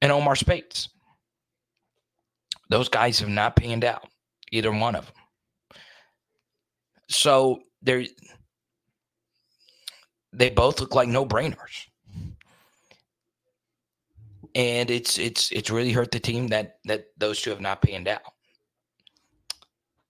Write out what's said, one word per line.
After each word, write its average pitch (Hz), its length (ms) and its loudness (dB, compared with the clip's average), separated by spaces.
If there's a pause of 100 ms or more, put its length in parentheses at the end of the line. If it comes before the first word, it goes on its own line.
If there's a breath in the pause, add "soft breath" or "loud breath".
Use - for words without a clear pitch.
And 143 100 4
Omar 143 240 2
Speights. - 540 -2 (1800)
Those 120 200 2
guys 117 300 2
have 107 100 -4
not 104 260 0
panned 117 280 2
out, 120 240 -2 (440)
either 110 200 0
one 107 240 0
of - 100 -6
them. - 100 -20 (1900 loud breath)
So 135 520 4 (200)
they're, 127 240 0 (2250 loud breath)
they 123 160 2
both 120 300 2
look 131 160 -6
like 123 120 6
no-brainers. 123 800 -2 (2750 soft breath)
And 120 340 0
it's, 120 300 -2
it's, 117 320 -2
it's - 180 -4
really 117 220 0
hurt 120 200 0
the 117 80 -4
team 120 280 -4
that, 110 380 -4
that 107 220 -6 (100)
those 104 240 -2
two - 100 -6
have 98 100 -8
not 98 200 -4
panned 95 260 -2
out. 104 140 -4 (1900)